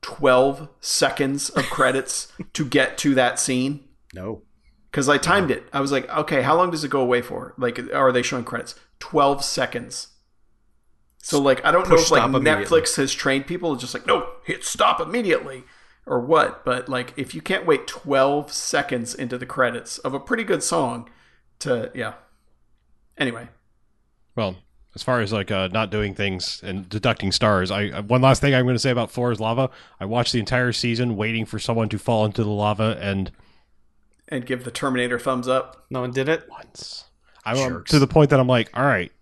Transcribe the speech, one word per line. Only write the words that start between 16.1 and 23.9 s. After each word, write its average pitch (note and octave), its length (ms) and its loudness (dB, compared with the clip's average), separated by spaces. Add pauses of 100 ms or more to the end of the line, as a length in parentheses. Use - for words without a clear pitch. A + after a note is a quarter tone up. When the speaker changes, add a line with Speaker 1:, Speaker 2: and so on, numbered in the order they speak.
Speaker 1:
what, C#3+ 460 2
but, B2+ 240 -2
like, B2 260 -4
if - 180 -8
you D#3+ 60 -10
can't F#3 260 -2
wait D3 220 2
twelve C#3 640 0
seconds B2+ 640 -4
into B2 220 -6
the B2 80 -10
credits A#2+ 540 -2
of C3 140 -6
a C3+ 60 -6
pretty A3+ 240 -4
good F#3+ 180 0
song A#2+ 480 -2 (500)
to, A#2+ 360 -2
yeah. A2 200 -8 (1000)
Anyway. A#2+ 300 -4 (880)